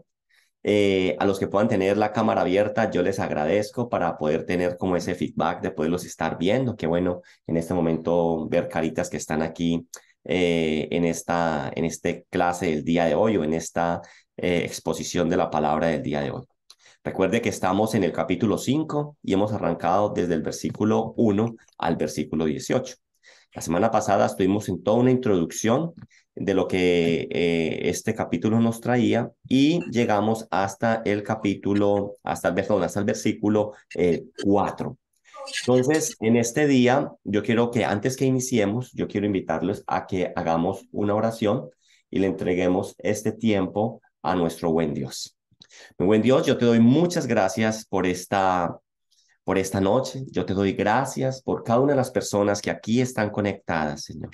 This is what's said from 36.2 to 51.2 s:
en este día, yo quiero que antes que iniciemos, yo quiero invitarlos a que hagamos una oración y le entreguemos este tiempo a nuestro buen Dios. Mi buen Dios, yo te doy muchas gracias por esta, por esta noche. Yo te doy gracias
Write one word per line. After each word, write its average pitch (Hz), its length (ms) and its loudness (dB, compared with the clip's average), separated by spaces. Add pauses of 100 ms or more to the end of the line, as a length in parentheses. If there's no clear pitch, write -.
en 117 180 4
este 131 280 0
día, 131 440 4 (140)
yo 104 180 0
quiero 120 280 2
que 110 140 0
antes 104 320 -2
que 135 80 0
iniciemos, 123 680 0
yo 87 140 -4
quiero 101 200 -2
invitarlos 90 600 -2
a - 200 -4
que 90 280 -2
hagamos 85 560 -2
una 104 240 -2
oración 110 540 0 (400)
y - 120 -2
le 95 80 2
entreguemos 90 720 0
este 107 320 -2
tiempo 101 680 -2 (220)
a 82 120 -2
nuestro 85 380 0
buen 80 220 0
Dios. - 420 -10 (600)
Mi 90 80 0
buen 107 160 6
Dios, 131 240 4
yo 127 100 2
te 120 80 0
doy 117 160 6
muchas 151 460 4
gracias 110 580 0
por 92 220 -2
esta, 90 720 0 (680)
por 92 140 0
esta 95 220 0
noche. 127 500 0
Yo 90 160 -4
te 95 80 -2
doy 98 180 2
gracias 131 680 -2